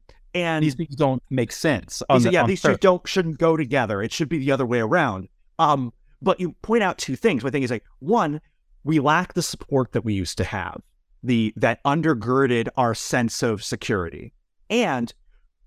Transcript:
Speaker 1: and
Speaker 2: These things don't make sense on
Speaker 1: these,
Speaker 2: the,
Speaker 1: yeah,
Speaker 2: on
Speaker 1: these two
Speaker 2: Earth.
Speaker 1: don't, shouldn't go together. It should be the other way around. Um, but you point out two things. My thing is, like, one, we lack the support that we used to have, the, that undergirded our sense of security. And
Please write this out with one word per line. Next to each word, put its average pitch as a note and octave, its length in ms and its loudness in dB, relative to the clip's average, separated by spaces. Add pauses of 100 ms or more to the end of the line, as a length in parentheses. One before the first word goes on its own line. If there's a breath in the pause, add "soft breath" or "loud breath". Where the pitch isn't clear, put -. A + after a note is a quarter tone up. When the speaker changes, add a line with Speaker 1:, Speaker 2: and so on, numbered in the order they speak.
(340 soft breath)
Speaker 1:
and E3 300 0
Speaker 2:
These D3 120 2
things D#3 200 -8
don't C3 340 0
make B2 220 -2
sense - 580 -2
on C3+ 100 6
Speaker 1:
these, A#2+ 60 6
Speaker 2:
the, E3+ 60 2
Speaker 1:
yeah, F3+ 120 4
Speaker 2:
on - 40 2
Speaker 1:
these F#3+ 140 0
two - 80 4
Speaker 2:
Earth. F3+ 100 2
Speaker 1:
don't, F3+ 280 4
shouldn't E3 300 -2
go E3 200 4
together. A2+ 440 0
It A2 120 -4
should D#3 160 -2
be E3 80 -2
the C3+ 140 0
other C3+ 140 2
way A#2+ 140 0
around. A2+ 480 0 (300)
Um, C#3 340 2 (300)
but F3 180 2
you F3 220 -4
point A3 220 2
out F3+ 140 -2
two - 180 -6
things. G3 280 0
My C3+ 60 -2
thing C3+ 140 -2
is, B2 80 -2
like, A#2 120 -6 (160)
one, D#3 400 0 (440)
we D#3 160 2
lack D#3 340 2
the F3 80 -2
support - 520 -2
that A2 120 -2
we A2 80 0
used F#2 240 -4
to - 80 0
have, F2 320 -6 (460)
the, A2+ 340 2
that A#2 260 0
undergirded C3+ 960 0
our A#2+ 180 2
sense - 480 -2
of A2 200 -2
security. F2+ 680 -6 (360)
And D#3+ 440 0 (540)